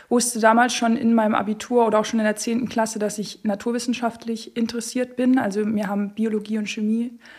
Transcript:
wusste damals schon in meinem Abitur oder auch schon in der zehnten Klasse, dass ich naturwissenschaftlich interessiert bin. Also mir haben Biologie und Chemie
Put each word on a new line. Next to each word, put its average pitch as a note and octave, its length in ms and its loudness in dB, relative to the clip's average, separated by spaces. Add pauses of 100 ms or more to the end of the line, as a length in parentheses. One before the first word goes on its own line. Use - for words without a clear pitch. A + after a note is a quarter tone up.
wusste A#3+ 320 0
damals A#3 360 6
schon A#3 220 2
in A3+ 180 4
meinem A3 180 4
Abitur A3 540 2
oder G#3+ 120 4
auch G#3+ 60 0
schon A3 140 -2
in G#3+ 60 2
der G#3+ 100 2
zehnten A#3 340 -2
Klasse, A3 300 -2
dass G#3 180 -4
ich - 260 -10
naturwissenschaftlich A#3 1120 -4
interessiert A#3 600 -4
bin. B3+ 240 4
Also G#3 260 0
mir G#3 220 -2
haben G3+ 260 -4
Biologie G#3+ 460 -2
und G#3 100 -4
Chemie A3+ 480 -2 (220)